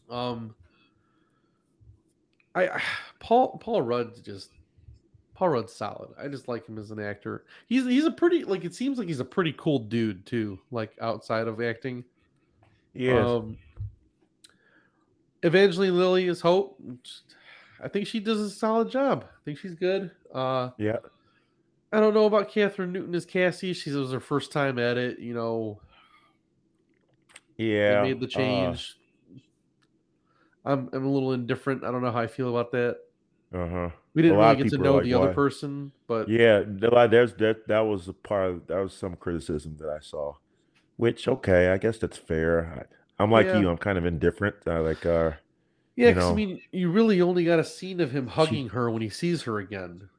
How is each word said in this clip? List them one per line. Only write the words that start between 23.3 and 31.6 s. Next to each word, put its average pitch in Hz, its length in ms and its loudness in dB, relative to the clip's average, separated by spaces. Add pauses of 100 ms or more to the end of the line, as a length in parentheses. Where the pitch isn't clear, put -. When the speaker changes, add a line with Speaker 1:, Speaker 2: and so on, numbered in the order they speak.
Speaker 1:
She 165 200 -8
was 135 200 -4
her 131 80 -4
first 139 320 -4
time 135 260 0
at 120 200 0
it, 123 220 -4
you 120 140 -10
know. 113 460 -6 (1800)
Speaker 2:
Yeah, 104 460 2
Speaker 1:
They 127 80 2
made 123 100 -4
the 123 60 -6
Speaker 2:
uh, 120 40 -6
Speaker 1:
change. 95 680 -2 (1700)
I'm, 127 260 -2
I'm 131 120 -4
a 139 40 0
little 135 240 0
indifferent. 127 500 -4